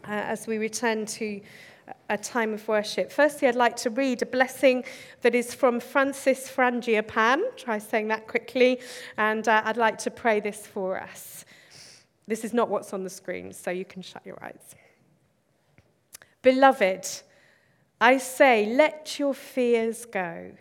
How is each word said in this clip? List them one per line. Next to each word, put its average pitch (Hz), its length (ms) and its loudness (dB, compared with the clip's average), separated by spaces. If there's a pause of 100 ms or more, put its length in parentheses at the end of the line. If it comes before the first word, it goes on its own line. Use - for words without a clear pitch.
uh, 208 60 -14 (240)
as 214 120 -10
we 220 120 -4
return 220 480 -2
to 214 340 -8 (680)
a 208 100 -2
time 220 360 -4
of 214 140 -10
worship. 208 420 -2
Firstly, 294 380 2
I'd 233 80 2
like 240 200 4
to - 140 -4
read 247 320 0
a - 40 -2
blessing 254 580 2 (380)
that 240 120 4
is 240 200 0
from 240 260 2
Francis 269 680 0
Frangiapan. 240 920 2 (140)
Try 214 220 -4
saying 214 300 -2
that 220 200 -4
quickly. 247 520 2 (360)
And, 220 320 0
uh, 214 160 4
I'd 220 120 -2
like 220 220 0
to - 120 -6
pray 220 280 0
this 208 280 -8
for 190 340 -6
us. - 440 -18 (840)
This 220 160 -6
is 226 100 -8
not 233 140 2
what's - 240 -4
on 190 100 -6
the 185 80 -10
screen, 180 420 -12
so - 180 -10
you 185 140 -6
can 190 180 -16
shut - 220 -18
your - 180 -18
eyes. - 340 -18 (1700)
"Beloved, 254 640 4 (920)
I 254 180 6
say, 254 480 4
let 302 520 0
your 285 140 0
fears 233 720 0
go 180 560 -8